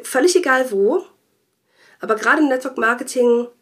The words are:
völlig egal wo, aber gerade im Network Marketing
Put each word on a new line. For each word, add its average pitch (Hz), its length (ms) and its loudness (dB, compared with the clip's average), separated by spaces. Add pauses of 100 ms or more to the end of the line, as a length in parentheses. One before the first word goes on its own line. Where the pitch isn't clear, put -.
völlig 359 340 2
egal 262 340 0
wo, 214 320 0 (960)
aber - 160 -2
gerade 269 260 0
im 294 60 2
Network 254 300 -4
Marketing 240 720 0 (120)